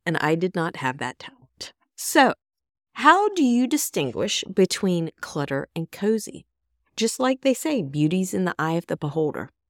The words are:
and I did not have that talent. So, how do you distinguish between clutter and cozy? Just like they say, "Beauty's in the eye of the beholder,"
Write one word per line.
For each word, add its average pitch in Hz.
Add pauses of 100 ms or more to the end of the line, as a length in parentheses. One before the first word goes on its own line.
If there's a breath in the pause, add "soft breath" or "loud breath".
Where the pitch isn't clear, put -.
and 160
I 156
did 180
not 165
have 135
that 127
talent. - (220)
So, 262 (580)
how 349
do 370
you 247
distinguish 190
between 180 (100)
clutter 139
and 165
cozy? - (500)
Just 220
like 262
they 269
say, 294
"Beauty's 156
in 190
the 175
eye 160
of 170
the -
beholder," 151 (200)